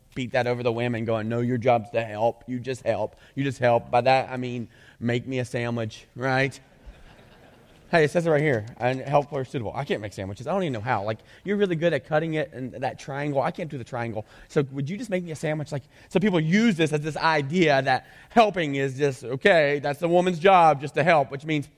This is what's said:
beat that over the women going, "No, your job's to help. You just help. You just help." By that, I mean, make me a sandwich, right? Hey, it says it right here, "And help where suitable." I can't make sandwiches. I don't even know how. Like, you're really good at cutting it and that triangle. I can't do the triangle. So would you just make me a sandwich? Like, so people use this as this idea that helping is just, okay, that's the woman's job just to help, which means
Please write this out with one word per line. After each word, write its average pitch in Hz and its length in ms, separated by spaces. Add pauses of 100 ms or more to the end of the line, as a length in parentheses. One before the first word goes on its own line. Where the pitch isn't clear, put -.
(120)
beat 127 200
that 123 160
over 123 160
the 123 80
women 117 320
going, 110 240
"No, 117 100
your 120 180
job's 120 340
to 117 120
help. 113 460
You 127 100
just 123 260
help. 107 300 (220)
You 135 80
just 139 160
help." 117 280
By 123 120
that, 127 280
I 127 100
mean, 123 280 (320)
make 120 300
me 131 100
a 123 60
sandwich, 117 720
right? 131 420 (1300)
Hey, 170 100
it 151 80
says 170 160
it 165 40
right 147 120
here, 123 240 (120)
"And 127 220
help 139 300
where 139 140
suitable." 117 280
I 131 120
can't 147 160
make 104 120
sandwiches. 101 360
I 156 40
don't 190 120
even 151 80
know 113 80
how. 107 240
Like, 110 160 (240)
you're 202 120
really 196 200
good 165 160
at 147 140
cutting 156 280
it 156 180
and 123 200
that 127 260
triangle. 143 420
I 151 120
can't 175 180
do 147 80
the 117 60
triangle. 117 420 (220)
So 151 240
would 139 180
you 202 60
just 233 140
make 185 120
me 175 80
a 156 60
sandwich? 156 340
Like, 143 140 (240)
so - 100
people 180 220
use 202 340
this 156 180
as 147 100
this 151 140
idea 151 680
that 131 260 (220)
helping 190 440
is 135 240
just, 143 240
okay, 143 560
that's 143 220
the 170 80
woman's 175 320
job 165 400
just 147 160
to 143 80
help, 156 260
which 139 140
means 151 340